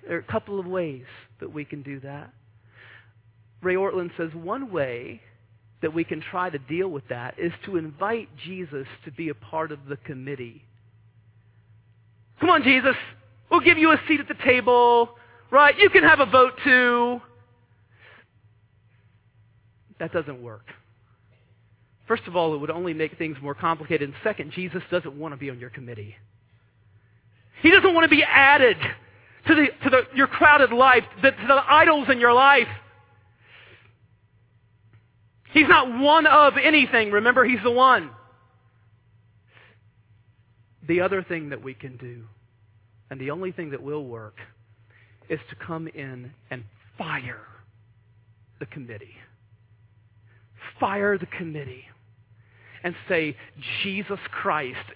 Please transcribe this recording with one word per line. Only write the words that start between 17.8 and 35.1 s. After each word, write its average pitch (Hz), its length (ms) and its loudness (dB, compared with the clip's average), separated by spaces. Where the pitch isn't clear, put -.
That 165 140 -10
doesn't 143 300 -8
work. 110 240 -20
First - 200 -6
of 175 80 -14
all, 165 200 0
it 143 40 -6
would 151 120 -8
only 170 240 -8
make 156 240 -6
things 160 220 -8
more 139 140 -10
complicated. 156 540 -4
And 143 160 -16
second, 160 280 -6
Jesus 180 380 -10
doesn't 165 220 -4
want 147 200 -14
to 139 40 -14
be 135 140 -12
on 123 100 -16
your 120 100 -18
committee. 110 460 -18
He 311 80 6
doesn't 381 220 6
want 330 120 4
to 320 40 2
be 302 140 4
added 269 540 4
to 320 80 4
the, 294 120 4
to 269 80 0
the, 254 120 4
your 269 140 2
crowded 294 440 4
life, 247 320 4
the, 269 100 4
to 208 140 -10
the 269 220 4
idols 302 400 4
in 254 120 0
your 240 120 6
life. 262 360 6